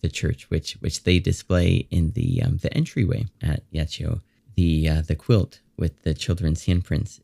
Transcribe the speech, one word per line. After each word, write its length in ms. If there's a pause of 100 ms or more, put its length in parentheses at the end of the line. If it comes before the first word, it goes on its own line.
the 80
church, 400
which, 260
which 280
they 160
display 720
in 220
the, 320
um, 140
the 160
entryway 520 (160)
at 300
Yachio, 480 (340)
the, 340
uh, 140
the 140
quilt 440 (160)
with 260
the 120
children's 520
handprints 580